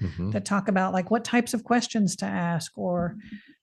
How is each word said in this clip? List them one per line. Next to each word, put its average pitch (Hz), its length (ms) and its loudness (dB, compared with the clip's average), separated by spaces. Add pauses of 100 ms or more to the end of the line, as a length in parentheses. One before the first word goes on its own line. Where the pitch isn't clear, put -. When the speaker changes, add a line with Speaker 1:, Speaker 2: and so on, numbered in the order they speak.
Speaker 1:
Mm-hmm. 101 300 -2
Speaker 2:
that 202 120 -2
talk 202 240 0
about, 190 240 2
like, 185 180 0
what 220 140 2
types 240 300 2
of 220 100 -4
questions 233 520 2
to 196 100 -4
ask, 170 500 -2
or 175 400 -2 (460)